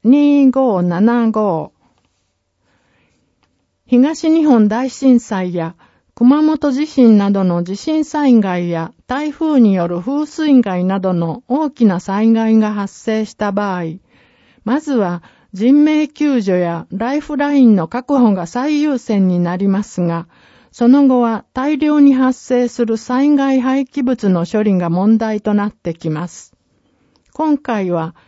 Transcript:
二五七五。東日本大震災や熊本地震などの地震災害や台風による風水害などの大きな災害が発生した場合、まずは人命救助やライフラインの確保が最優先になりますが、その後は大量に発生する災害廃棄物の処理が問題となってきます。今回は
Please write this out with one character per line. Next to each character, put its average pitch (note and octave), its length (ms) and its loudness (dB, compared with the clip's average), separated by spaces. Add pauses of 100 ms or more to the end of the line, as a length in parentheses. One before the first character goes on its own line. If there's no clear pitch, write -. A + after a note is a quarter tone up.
二 C#4+ 480 4
五 A#3+ 320 0
七 A3 480 0
五。 G3 420 -4 (2250)
東 D4 380 2
日 D#4+ 140 2
本 A#3 220 4
大 A#3+ 220 -4
震 B3+ 300 2
災 F#3 340 -6
や E3 220 -6 (400)
熊 C4+ 260 4
本 D#4 300 0
地 C#4 160 -4
震 A#3+ 320 4
な G3+ 100 0
ど G3 140 0
の F3 200 -2
地 F#3 120 -8
震 D#4 300 -4
災 D4 300 0
害 F3+ 360 -2
や E3 200 -6 (140)
台 D4 260 -6
風 D4+ 300 -2
に G3+ 140 2
よ E3+ 120 -2
る F3 120 -6
風 C#4 260 -6
水 C#4+ 360 0
害 F3+ 220 -4
な F#3+ 160 -2
ど F#3 140 -2
の E3+ 340 -6
大 D4 220 -4
き - 160 -2
な F#3 140 0
災 G#3 320 -2
害 A3 260 0
が G#3+ 160 0
発 G3 220 -8
生 A3 300 -4
し - 100 -14
た G#3 160 -4
場 G3 260 -4
合、 E3+ 220 -8 (640)
ま B3 160 -2
ず D4 140 -6
は F3+ 280 -2 (300)
人 B3+ 320 2
命 D4+ 240 2
救 C#4+ 340 -2
助 F#3+ 160 0
や E3+ 340 -4
ラ A3+ 240 -4
イ D4+ 40 -2
フ D4 180 -8
ラ C#4+ 160 -2
イ C4+ 140 6
ン G#3+ 80 6
の E3 120 -2
確 B3+ 300 -4
保 A#3+ 140 4
が F3+ 160 -4
最 D4 340 -4
優 D4 160 -2
先 G3+ 300 -2
に F3+ 120 0
な F3 160 -2
り G3 120 -2
ま G3 160 0
す - 180 -8
が、 E3+ 260 -4 (440)
そ - 160 0
の C#4+ 160 6
後 C4 160 4
は A3+ 340 -2
大 C#4+ 240 -2
量 D4+ 220 0
に C#4 160 6
発 B3+ 240 0
生 B3 280 0
す A#3+ 160 -4
る A3+ 140 -2
災 C4 320 -2
害 C4+ 320 2
廃 C4 240 -2
棄 - 160 -8
物 B3 280 -2
の F3 180 0
処 G#3+ 160 -2
理 G#3 100 0
が F3 160 -2
問 G3+ 300 2
題 A3 200 -4
と G#3+ 140 -2
な G#3 140 0
っ G#3 40 -6
て - 220 -10
き D#3+ 160 -8
ま D#3 180 -6
す。 - 280 -20 (760)
今 D#4 280 -2
回 G3+ 320 -4
は E3 240 -4 (120)